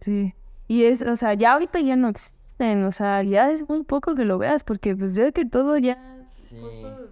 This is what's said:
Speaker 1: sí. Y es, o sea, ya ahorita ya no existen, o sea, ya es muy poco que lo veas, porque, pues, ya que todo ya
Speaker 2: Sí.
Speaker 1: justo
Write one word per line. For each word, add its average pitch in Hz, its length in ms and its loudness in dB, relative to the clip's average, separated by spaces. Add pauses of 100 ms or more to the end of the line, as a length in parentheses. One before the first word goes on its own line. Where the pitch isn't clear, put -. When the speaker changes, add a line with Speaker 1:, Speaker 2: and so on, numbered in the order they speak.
Speaker 1:
sí. 202 320 -4 (320)
Y 233 180 2
es, 240 160 4
o 240 140 -2
sea, 226 180 0
ya 226 200 4
ahorita 339 260 0
ya 262 160 2
no 254 140 2
existen, - 760 -4
o 190 80 0
sea, 196 320 0
ya 202 280 4
es 311 160 -4
muy 302 160 -2
poco 285 320 -2
que 262 100 0
lo 190 120 0
veas, 269 260 0
porque, 202 320 -4
pues, 190 200 -4
ya 247 160 2
que 330 140 -2
todo 269 320 0
ya 254 200 0 (520)
Speaker 2:
Sí. 226 120 -18
Speaker 1:
justo 226 500 -16